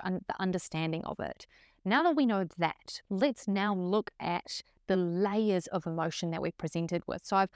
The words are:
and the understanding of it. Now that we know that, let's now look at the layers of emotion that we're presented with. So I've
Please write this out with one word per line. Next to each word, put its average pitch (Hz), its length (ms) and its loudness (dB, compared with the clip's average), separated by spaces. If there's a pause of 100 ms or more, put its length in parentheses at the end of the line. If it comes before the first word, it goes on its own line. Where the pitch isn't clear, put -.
and 185 240 -2
the - 120 -4
understanding 165 640 -2
of - 140 -6
it. - 280 -8 (380)
Now 233 180 2
that 330 140 4
we 277 100 4
know 196 200 2 (120)
that, - 500 -2
let's 220 380 0
now 202 280 2
look 185 440 0
at - 440 -6 (240)
the 190 100 2
layers 190 720 2
of 180 180 -4
emotion 165 440 -2
that 165 120 -4
we're 165 100 -2
presented 170 540 -2
with. - 180 -6
So 196 120 0
I've 190 180 4